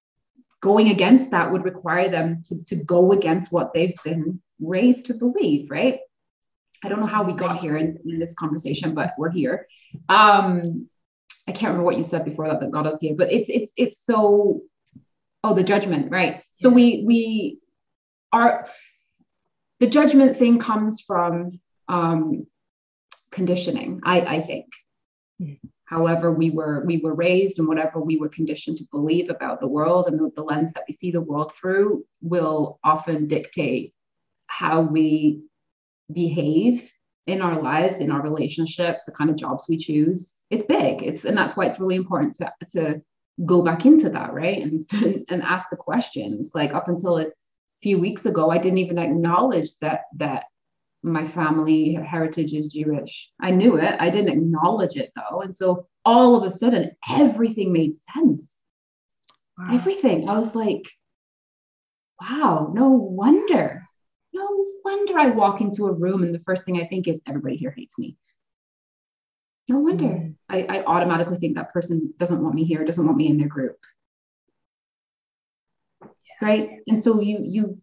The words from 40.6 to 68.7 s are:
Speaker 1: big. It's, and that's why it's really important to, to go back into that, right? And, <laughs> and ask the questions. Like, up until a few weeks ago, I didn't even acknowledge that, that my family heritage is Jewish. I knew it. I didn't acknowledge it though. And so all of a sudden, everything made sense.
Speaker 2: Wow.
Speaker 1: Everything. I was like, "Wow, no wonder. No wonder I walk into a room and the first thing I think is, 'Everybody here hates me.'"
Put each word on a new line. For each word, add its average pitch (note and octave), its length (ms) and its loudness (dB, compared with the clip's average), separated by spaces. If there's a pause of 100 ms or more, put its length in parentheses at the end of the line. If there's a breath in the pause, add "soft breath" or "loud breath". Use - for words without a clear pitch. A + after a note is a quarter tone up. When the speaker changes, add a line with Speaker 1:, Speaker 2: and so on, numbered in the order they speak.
Speaker 1:
big. - 360 0
It's, - 240 -8
and G#3 100 0
that's - 200 -2
why F3+ 100 0
it's - 120 -4
really F#3 180 0
important F3+ 400 -2
to, - 140 -8 (200)
to D#3 320 -4 (420)
go F3 180 4
back E3 220 0
into D4 260 8
that, - 220 -6
right? F3 300 -2
And, D#3 300 -6
<laughs> G3 360 0
and F3 140 -4
ask F3+ 280 -4
the G#3 60 -8
questions. D3 800 -6
Like, D3 180 -2
up D#3 160 -6
until E3+ 300 0
a D#3 80 -2 (560)
few G3 160 2
weeks F3+ 260 -2
ago, D#3+ 260 2
I E3+ 60 2
didn't F#3 220 0
even E3+ 200 -2
acknowledge E3+ 680 0 (140)
that, - 220 -4 (120)
that C#3+ 300 -6 (580)
my D#3 220 -2
family D#3 680 2
heritage D#3+ 580 -4
is D3+ 160 -4
Jewish. D3+ 640 -6 (100)
I F#3 100 -2
knew F#3+ 260 6
it. - 220 0
I E3+ 100 0
didn't G3 240 2
acknowledge E3 640 0
it B2+ 200 -8
though. G#2+ 240 -10
And F#3+ 120 -10
so F3+ 360 -2 (160)
all A#3+ 320 8
of G3+ 80 2
a F#3 60 -4
sudden, G#3+ 420 0 (180)
everything A3 640 2
made D#3+ 240 0
sense. - 600 -2 (1000)
Speaker 2:
Wow. F3+ 160 -10
Speaker 1:
Everything. B3 540 0
I G#3 100 0
was A#3 160 -2
like, A3 300 -2 (1400)
"Wow, F#3 520 -2
no C4 180 4
wonder. A#3 920 2 (500)
No G4 320 -4 (200)
wonder G4 340 -2
I C#4 120 6
walk G3+ 300 2
into G#3 260 -2
a F#3 60 0
room F3+ 300 0
and E3+ 100 0
the E3+ 140 -8
first F#3 180 -2
thing F3+ 160 -4
I E3+ 60 -4
think F#3 220 -6
is, D#3 180 -2
'Everybody D3 300 -6
here - 200 -8
hates - 220 -16
me.'" - 180 -10 (1500)